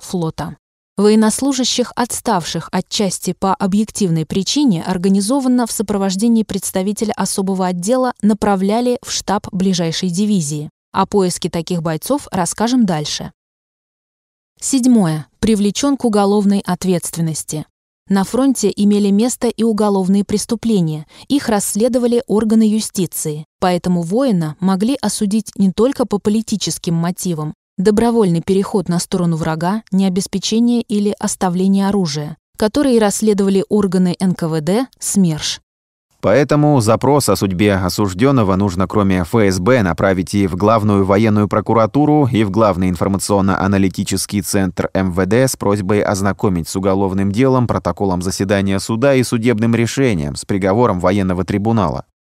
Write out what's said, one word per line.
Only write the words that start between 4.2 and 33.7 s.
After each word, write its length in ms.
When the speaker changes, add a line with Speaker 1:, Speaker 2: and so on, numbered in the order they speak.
Speaker 1:
причине, 580
организованно 840
в 40
сопровождении 720
представителя 680
особого 540
отдела 440
направляли 800
в 80
штаб 440
ближайшей 560
дивизии. 600
О 140
поиске 440
таких 320
бойцов 480
расскажем 560
дальше. 460
Седьмое. 680
Привлечен 560
к 80
уголовной 640
ответственности. 1000
На 160
фронте 500
имели 340
место 380
и 160
уголовные 640
преступления, 800
их 180
расследовали 800
органы 360
юстиции, 840
поэтому 400
воина 580
могли 420
осудить 540
не 160
только 340
по 120
политическим 800
мотивам, 580
добровольный 640
переход 480
на 100
сторону 380
врага, 540
необеспечение 920
или 380
оставление 680
оружия, 480
которые 420
расследовали 720
органы 500